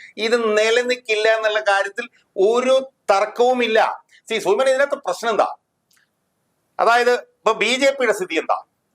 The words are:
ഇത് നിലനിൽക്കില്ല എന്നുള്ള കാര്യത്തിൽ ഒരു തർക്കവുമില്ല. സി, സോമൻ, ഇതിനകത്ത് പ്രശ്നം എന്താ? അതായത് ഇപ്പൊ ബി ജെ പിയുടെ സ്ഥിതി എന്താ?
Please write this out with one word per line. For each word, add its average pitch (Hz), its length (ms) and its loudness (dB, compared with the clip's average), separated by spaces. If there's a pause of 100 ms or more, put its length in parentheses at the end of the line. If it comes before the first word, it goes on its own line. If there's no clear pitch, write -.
(160)
ഇത് 220 420 0
നിലനിൽക്കില്ല 226 760 0
എന്നുള്ള 214 240 -2
കാര്യത്തിൽ 202 480 -2 (280)
ഒരു 247 540 0 (200)
തർക്കവുമില്ല. 220 920 0 (240)
സി, 220 100 -4
സോമൻ, 233 300 0
ഇതിനകത്ത് 277 260 0
പ്രശ്നം - 360 -6
എന്താ? 156 260 0 (1200)
അതായത് 240 340 4
ഇപ്പൊ - 380 -4
ബി 202 140 -2
ജെ 262 240 2
പിയുടെ 262 220 0
സ്ഥിതി 175 220 -6
എന്താ? 135 300 -4 (300)